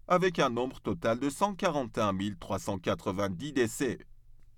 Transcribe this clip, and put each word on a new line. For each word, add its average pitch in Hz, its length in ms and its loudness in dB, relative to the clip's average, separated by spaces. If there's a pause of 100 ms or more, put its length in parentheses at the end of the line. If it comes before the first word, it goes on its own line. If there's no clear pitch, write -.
avec 180 300 4
un 139 100 4
nombre 123 320 -2
total 117 360 0
de 139 120 0
cent 202 240 0
quarante 151 440 0
et 120 40 2
un 104 100 4
mille 95 240 -2
trois 95 240 -6
cent 101 180 -4
quatre-vingt-dix 98 760 -2
décès. 123 460 0 (580)